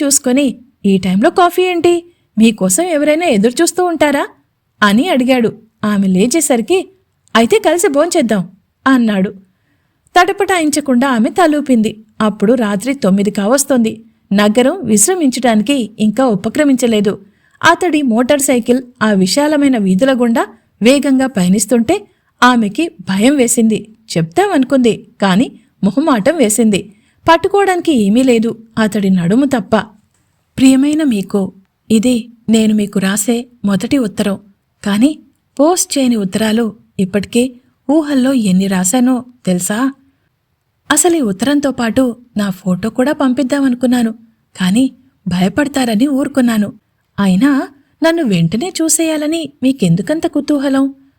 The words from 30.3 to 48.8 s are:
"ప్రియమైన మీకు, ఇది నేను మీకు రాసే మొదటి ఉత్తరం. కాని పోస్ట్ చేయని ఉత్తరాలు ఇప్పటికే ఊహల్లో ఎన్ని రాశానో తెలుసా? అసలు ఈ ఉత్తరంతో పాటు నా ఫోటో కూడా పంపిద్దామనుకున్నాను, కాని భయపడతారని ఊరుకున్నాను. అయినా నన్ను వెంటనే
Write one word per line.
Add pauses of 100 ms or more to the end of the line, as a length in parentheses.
"ప్రియమైన
మీకు, (380)
ఇది (200)
నేను
మీకు
రాసే (180)
మొదటి
ఉత్తరం. (460)
కాని (420)
పోస్ట్
చేయని
ఉత్తరాలు (240)
ఇప్పటికే (380)
ఊహల్లో
ఎన్ని
రాశానో (220)
తెలుసా? (960)
అసలు
ఈ
ఉత్తరంతో
పాటు (200)
నా
ఫోటో
కూడా
పంపిద్దామనుకున్నాను, (480)
కాని (380)
భయపడతారని
ఊరుకున్నాను. (460)
అయినా (360)
నన్ను
వెంటనే (100)